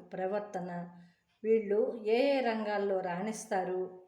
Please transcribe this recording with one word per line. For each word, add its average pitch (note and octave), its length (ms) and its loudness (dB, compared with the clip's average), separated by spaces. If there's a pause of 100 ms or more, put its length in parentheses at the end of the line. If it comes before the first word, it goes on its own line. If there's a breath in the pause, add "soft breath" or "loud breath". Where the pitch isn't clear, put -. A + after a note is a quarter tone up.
(140)
ప్రవర్తన, F#3 580 -2 (720 loud breath)
వీళ్ళు A3 640 2
ఏ A3+ 140 4 (180)
ఏ - 20 2
రంగాల్లో G#3 600 0
రాణిస్తారు F#3 800 -2 (260)